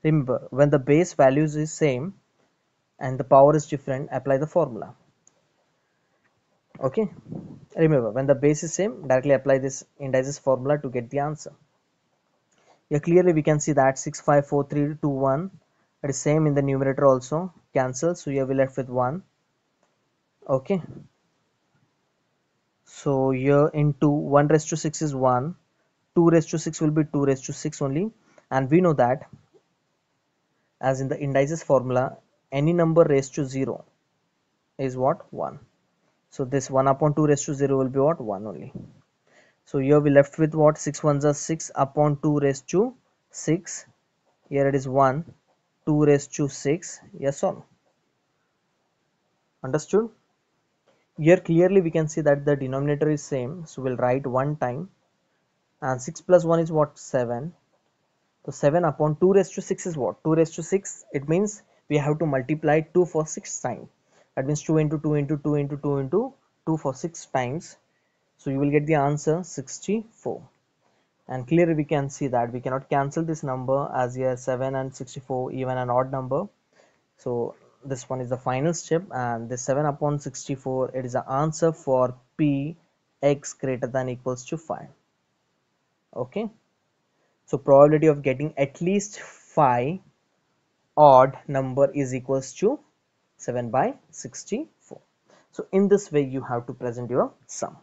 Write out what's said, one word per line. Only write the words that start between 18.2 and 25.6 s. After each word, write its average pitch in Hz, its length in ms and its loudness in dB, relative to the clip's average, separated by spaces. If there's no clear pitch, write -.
here 135 140 0
we 135 80 -4
left 131 240 0
with 127 120 -6
one. 127 340 -4
Okay, 156 340 -2
so 135 460 -2
here 143 420 2
in 147 260 2
two, 151 100 4
one 147 380 4
raised 156 220 2
to 160 80 -4
six 156 240 -4
is 151 120 -2
one, 131 420 0